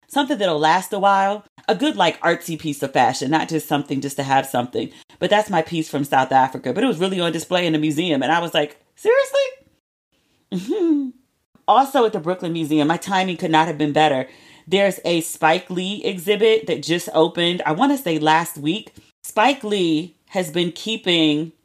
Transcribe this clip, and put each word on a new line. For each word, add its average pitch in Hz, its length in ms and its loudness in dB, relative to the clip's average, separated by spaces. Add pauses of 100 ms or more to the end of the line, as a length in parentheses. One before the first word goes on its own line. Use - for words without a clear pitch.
something 277 300 -2
that'll 175 220 0
last 165 340 2
a 202 60 -4
while, 196 440 2 (240)
a - 80 2
good, 208 200 -2
like, 170 260 2
artsy 165 360 -2
piece 147 260 -6
of 135 100 -4
fashion, 131 380 2
not 156 180 0
just 156 180 -4
something 143 320 -2
just 139 180 -8
to 139 60 -2
have 135 220 2
something. 123 440 -4 (300)
But 180 120 0
that's 208 180 2
my 170 140 0
piece 160 260 -4
from 143 140 -2
South 135 280 0
Africa. 131 420 0
But 202 100 -2
it 269 40 2
was 190 120 0
really 185 200 -2
on 170 120 0
display 175 340 -2
in 160 80 0
the 151 60 0
museum. 156 420 0
And 131 100 0
I 170 80 2
was 170 140 -6
like, 151 260 -2 (160)
"Seriously?" 415 2250 -2
<laughs> - 60 -20 (460)
Also 254 360 4
at 214 80 0
the 208 80 -4
Brooklyn 175 320 -4
Museum, 151 340 0
my 165 80 2
timing 185 400 -2
could 160 160 -4
not 160 160 4
have 156 100 -6
been 151 140 0
better. 143 380 2 (360)
There's 190 380 0
a 170 160 0
Spike 165 500 0
Lee 185 320 -6
exhibit 202 680 0
that 123 140 -2
just 170 320 -4
opened, 170 520 0
I 156 80 0
wanna 269 240 2
say 170 220 -2
last 156 380 0
week. 165 360 -6 (280)
Spike 254 440 0
Lee 175 500 -2 (120)
has 185 220 -4
been 175 220 -2
keeping 165 800 0 (140)